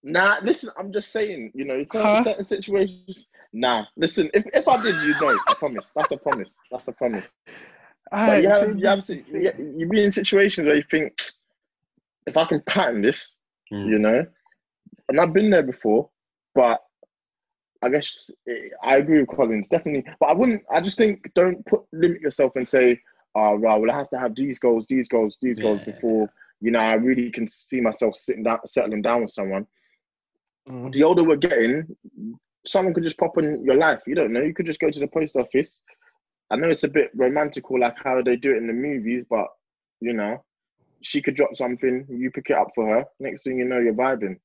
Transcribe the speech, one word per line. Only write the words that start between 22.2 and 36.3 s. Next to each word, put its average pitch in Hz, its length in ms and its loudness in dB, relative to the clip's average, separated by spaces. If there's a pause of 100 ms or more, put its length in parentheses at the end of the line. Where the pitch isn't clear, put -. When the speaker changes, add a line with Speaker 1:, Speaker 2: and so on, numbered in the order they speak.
Speaker 1:
yourself 139 360 0
and 127 120 -4
say, 123 320 4 (360)
"Oh, 107 200 4
right, 107 240 4
well, 110 100 2
I 147 80 -2
have 139 120 -8
to 131 80 -6
have 123 160 -4
these 131 240 -4
goals, 113 300 2
these 127 200 0
goals, 110 320 0
these 123 200 -2
goals 107 260 0
Speaker 3:
Yeah. 107 80 -10
Speaker 1:
before, 110 340 0 (320)
you 117 120 0
know, 117 80 2
I 110 140 2
really 123 360 0
can 113 160 -6
see - 340 -8
myself 113 360 0
sitting 110 260 -6
down, 113 240 0
settling 107 360 -2
down 117 200 0
with 104 100 -6
someone." 95 340 -6 (1000)
Speaker 2:
Mm. 127 240 -12
Speaker 1:
the 139 100 4
older 170 220 4
we're 160 120 4
getting, 143 500 0 (800)
someone 185 280 0
could 175 100 0
just 160 140 -4
pop 165 200 0
in 151 260 -2
your 131 120 4
life. 151 300 2
You 131 80 -6
don't 127 180 0
know. 123 100 -2
You 156 120 -2
could 175 120 -6
just 160 140 -8
go 156 100 0
to 147 100 -10
the 143 80 -4
post 156 280 -4
office. 135 440 -2 (680)